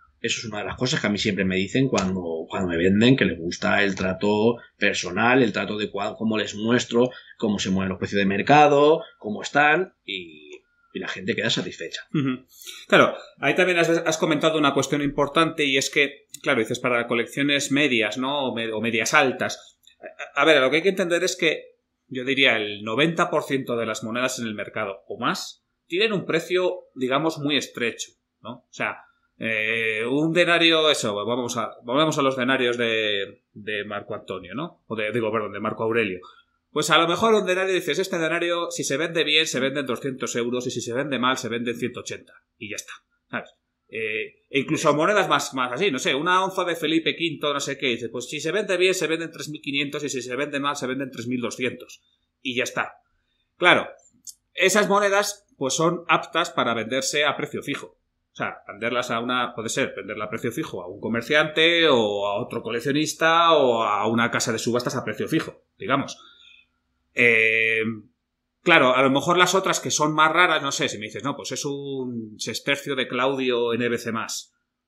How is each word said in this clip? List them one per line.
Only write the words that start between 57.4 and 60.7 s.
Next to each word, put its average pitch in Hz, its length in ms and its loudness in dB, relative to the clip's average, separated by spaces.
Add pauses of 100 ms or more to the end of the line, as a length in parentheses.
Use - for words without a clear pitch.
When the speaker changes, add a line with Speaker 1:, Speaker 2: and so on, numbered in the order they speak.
Speaker 2:
fijo. - 360 -10 (340)
O - 60 -20
sea, 104 200 -6 (100)
venderlas 117 420 -4
a 117 80 -2
una, 123 380 -2
puede 113 120 -6
ser 131 280 -2
venderla 101 300 -8
a - 40 -10
precio 113 220 -4
fijo - 280 -8